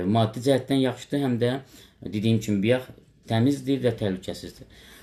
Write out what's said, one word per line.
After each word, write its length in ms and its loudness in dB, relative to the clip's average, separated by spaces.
maddi 400 0
cəhətdən 400 2
yaxşıdır, 400 -4
həm 160 0
də 140 2
dediyim 380 0
kimi, 220 0
bayaq 300 0
təmizdir 520 2
və 160 2
təhlükəsizdir. 720 -6